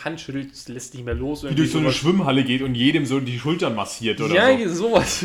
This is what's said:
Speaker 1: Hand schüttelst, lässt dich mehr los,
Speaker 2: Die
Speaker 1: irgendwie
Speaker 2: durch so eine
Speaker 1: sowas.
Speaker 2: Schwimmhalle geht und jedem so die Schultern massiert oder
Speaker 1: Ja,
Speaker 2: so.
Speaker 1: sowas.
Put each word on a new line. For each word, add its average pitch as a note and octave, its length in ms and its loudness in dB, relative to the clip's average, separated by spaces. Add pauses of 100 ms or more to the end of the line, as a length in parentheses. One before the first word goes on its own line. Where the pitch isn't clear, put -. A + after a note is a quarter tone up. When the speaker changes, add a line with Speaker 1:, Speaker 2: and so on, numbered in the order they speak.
Speaker 1:
Hand D#3+ 160 -6
schüttelst, C#3 480 -10
lässt B2 260 -12
dich B2+ 100 -12
mehr A#2+ 100 -4
los, C3+ 260 -4
Speaker 2:
Die C#3+ 60 -8
Speaker 1:
irgendwie D3+ 160 2
Speaker 2:
durch B2+ 100 0
so D#3+ 60 0
eine D3+ 100 2
Speaker 1:
sowas. B2+ 80 2
Speaker 2:
Schwimmhalle C#3+ 480 2
geht B2+ 180 0
und C3 120 -2
jedem C#3+ 320 2
so C3+ 140 0
die B2 180 -4
Schultern D3+ 380 -2
massiert G#2+ 440 -2
oder A2+ 140 0
Speaker 1:
Ja, A#3 340 4
Speaker 2:
so. E3+ 200 -2
Speaker 1:
sowas. F#3 360 2